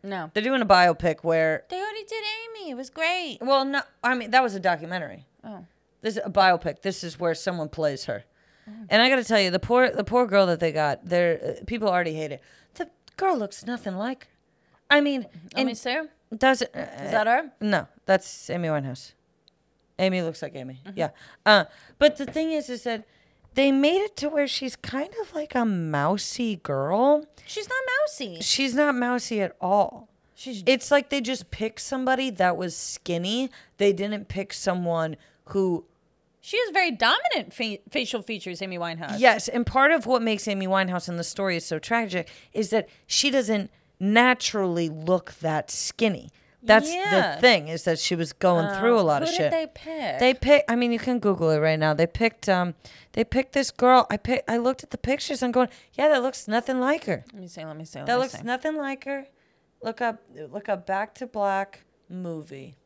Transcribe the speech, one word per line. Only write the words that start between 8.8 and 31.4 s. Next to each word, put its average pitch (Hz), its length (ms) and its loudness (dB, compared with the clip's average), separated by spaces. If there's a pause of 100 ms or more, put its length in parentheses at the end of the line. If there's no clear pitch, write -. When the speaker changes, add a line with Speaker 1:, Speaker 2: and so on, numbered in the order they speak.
Speaker 2:
And 214 120 4
I 254 80 4
gotta 254 140 2
tell 214 160 2
you, 185 120 4
the 180 80 0
poor, 247 320 4
the - 120 -2
poor 247 220 2
girl 196 220 6
that 170 120 0
they 165 120 2
got, 151 340 0
they're, 175 340 2 (200)
uh, - 80 -14
people 220 200 -2
already 175 280 0
hate 156 160 -6
it. 127 100 -12 (320)
The - 160 -10 (260)
girl 370 220 0
looks 208 280 -8
nothing 220 300 -6
like 240 300 -6
her. - 40 -20 (680)
I 294 40 8
mean, 277 260 -2 (280)
Speaker 1:
Let 262 100 2
me 247 60 0
Speaker 2:
and 220 60 -8
Speaker 1:
see 247 160 -4
her. 311 160 -6 (260)
Speaker 2:
does, 262 280 4
uh, - 100 -2
Speaker 1:
Is - 380 -10
that 214 160 2
her? 269 240 2 (100)
Speaker 2:
No, 208 260 0 (200)
that's - 420 0
Amy 175 200 -4
Winehouse. 139 440 -6 (840)
Amy 185 240 0
looks 160 180 -6
like 147 140 -12
Amy. 131 300 -12
Speaker 1:
Mm-hmm. 190 120 -14
Speaker 2:
Yeah. 156 120 -2 (360)
Uh, 208 200 8 (340)
but 294 180 6
the 285 80 -6
thing 320 260 -4
is, 294 200 -4
is 240 120 -10
that 226 220 -6 (500)
they 277 160 4
made 294 300 4
it 415 160 -6
to 294 120 -4
where 294 180 0
she's 262 280 -6
kind 311 460 -8
of - 140 -10
like 302 180 -8
a 247 100 2
mousy 185 920 0
girl. 196 680 2 (220)
Speaker 1:
She's 427 240 -10
not 508 80 -4 (240)
mousy. 233 400 -6
Speaker 2:
She's 262 320 0
not 285 220 2
mousy 240 460 -2
at 180 200 -2
all. 202 480 0 (240)
Speaker 1:
She's 214 320 -12
Speaker 2:
It's 254 240 2
like 285 220 2
they 277 100 -2
just 240 300 -6